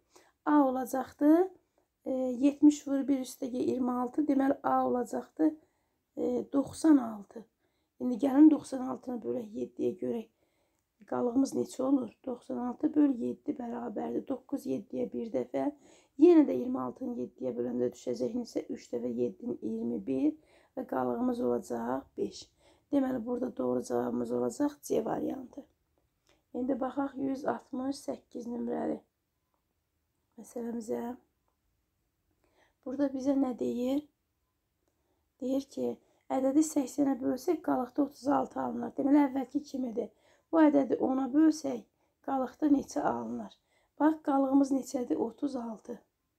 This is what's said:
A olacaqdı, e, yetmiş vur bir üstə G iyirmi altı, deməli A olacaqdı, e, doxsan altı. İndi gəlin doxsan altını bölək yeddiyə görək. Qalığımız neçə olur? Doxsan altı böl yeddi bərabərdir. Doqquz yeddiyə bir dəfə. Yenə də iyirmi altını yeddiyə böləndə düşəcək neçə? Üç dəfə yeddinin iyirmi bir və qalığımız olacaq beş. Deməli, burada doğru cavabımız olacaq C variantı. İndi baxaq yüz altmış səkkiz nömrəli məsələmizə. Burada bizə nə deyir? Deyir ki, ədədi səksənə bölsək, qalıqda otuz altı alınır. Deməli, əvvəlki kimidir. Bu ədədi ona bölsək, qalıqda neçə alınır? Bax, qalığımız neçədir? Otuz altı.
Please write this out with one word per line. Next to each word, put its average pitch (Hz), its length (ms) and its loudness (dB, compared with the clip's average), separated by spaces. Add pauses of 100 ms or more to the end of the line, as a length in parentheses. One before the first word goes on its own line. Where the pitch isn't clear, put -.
(460)
A 302 180 6
olacaqdı, 269 840 2 (560)
e, 254 60 -4
yetmiş 269 760 4
vur 269 200 0
bir 269 120 2
üstə 254 260 -10
G 254 140 -6
iyirmi 247 320 0
altı, 247 360 -2
deməli 269 360 2
A 262 240 2
olacaqdı, 247 680 -2 (600)
e, 240 360 -2
doxsan 285 440 4
altı. 220 480 -8 (540)
İndi 254 160 -2
gəlin 277 360 8
doxsan 262 360 -2
altını 254 360 -8
bölək 127 240 -4 (120)
yeddiyə - 400 -2
görək. 123 300 -4 (760)
Qalığımız 247 500 0
neçə 247 280 -4
olur? 262 260 2 (160)
Doxsan 247 320 -8
altı 247 380 -4
böl 294 200 4
yeddi 240 440 -6
bərabərdir. 233 680 -6
Doqquz 269 400 -8
yeddiyə 254 460 -4
bir 233 200 -8
dəfə. 139 320 -2 (540)
Yenə 320 280 10
də 262 80 -2
iyirmi 254 240 -4
altını 247 400 -8
yeddiyə 127 380 -6
böləndə 123 380 -2
düşəcək 233 400 -4
neçə? 247 340 -6
Üç 233 240 -12
dəfə 240 180 -6 (100)
yeddinin - 400 -4
iyirmi 226 460 -6
bir 269 260 0 (440)
və 262 100 -8
qalığımız 247 540 -2
olacaq 240 680 -4 (100)
beş. - 260 -6 (480)
Deməli, 254 340 -2
burada 247 320 -6
doğru 247 260 0
cavabımız 247 480 -2
olacaq 285 500 -2
C 226 240 -2
variantı. - 600 -8 (880)
İndi 254 260 -4
baxaq 269 360 -4
yüz 269 300 -4
altmış 254 640 -4
səkkiz 240 420 -10
nömrəli 240 500 -4 (1400)
məsələmizə. 240 800 -8 (1700)
Burada 269 240 -2
bizə 269 240 0
nə 262 160 2
deyir? 247 460 -2 (1400)
Deyir 269 280 -2
ki, 247 200 -4 (400)
ədədi 269 360 2
səksənə 277 540 0
bölsək, 269 420 -2
qalıqda 262 400 -2
otuz - 220 -4 (140)
altı 247 220 -4
alınır. 240 380 -6
Deməli, 277 300 6
əvvəlki 262 400 -4
kimidir. 233 420 -6 (440)
Bu 330 100 4
ədədi 277 340 4
ona 262 320 0
bölsək, 277 540 2 (440)
qalıqda 269 460 -2
neçə - 320 0
alınır? 233 480 -4 (460)
Bax, 311 260 4
qalığımız 269 480 4
neçədir? 254 480 -2
Otuz 254 340 -4
altı. 233 440 -10 (400)